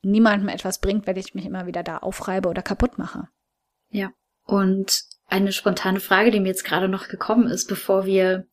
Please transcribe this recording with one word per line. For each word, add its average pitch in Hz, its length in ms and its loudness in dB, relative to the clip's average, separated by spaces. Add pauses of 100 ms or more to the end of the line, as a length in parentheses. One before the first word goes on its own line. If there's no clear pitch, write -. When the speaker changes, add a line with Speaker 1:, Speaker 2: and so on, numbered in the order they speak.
Speaker 1:
niemandem 202 460 4
etwas - 300 -6
bringt, 202 280 0
wenn 185 100 -2
ich 190 160 -10
mich 190 140 -8
immer 185 180 -8
wieder 175 160 -6
da 170 160 -8
aufreibe 190 500 -4
oder 175 140 -2
kaputt - 380 -2
mache. - 280 -10 (640)
Speaker 2:
Ja. 196 220 -4 (340)
Und 196 560 0 (240)
eine 196 260 0
spontane 190 480 0
Frage, 202 300 4
die 214 100 4
mir 190 100 0
jetzt 190 140 -4
gerade 180 260 0
noch 190 180 -4
gekommen 226 400 0
ist, - 200 -4
bevor 196 380 0
wir 190 480 2